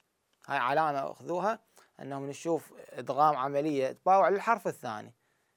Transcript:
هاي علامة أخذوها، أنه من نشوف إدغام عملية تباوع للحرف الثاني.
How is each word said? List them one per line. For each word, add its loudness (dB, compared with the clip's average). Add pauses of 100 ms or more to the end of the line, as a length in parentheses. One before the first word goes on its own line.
(460)
هاي -4
علامة 0
أخذوها، -4 (420)
أنه -8
من -8
نشوف -4 (180)
إدغام 2
عملية 0
تباوع 4
للحرف 0
الثاني. -8 (420)